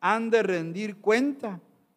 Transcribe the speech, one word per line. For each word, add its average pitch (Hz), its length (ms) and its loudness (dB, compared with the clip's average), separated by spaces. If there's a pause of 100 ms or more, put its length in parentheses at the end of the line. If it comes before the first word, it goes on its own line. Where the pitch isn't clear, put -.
han 220 300 0
de 226 100 6
rendir 185 560 -4
cuenta. 233 640 -2 (360)